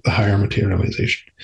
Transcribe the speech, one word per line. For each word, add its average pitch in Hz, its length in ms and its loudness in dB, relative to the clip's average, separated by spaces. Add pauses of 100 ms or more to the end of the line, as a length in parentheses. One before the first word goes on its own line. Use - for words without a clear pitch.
the - 60 2
higher 101 260 2
materialization. 101 960 -2 (120)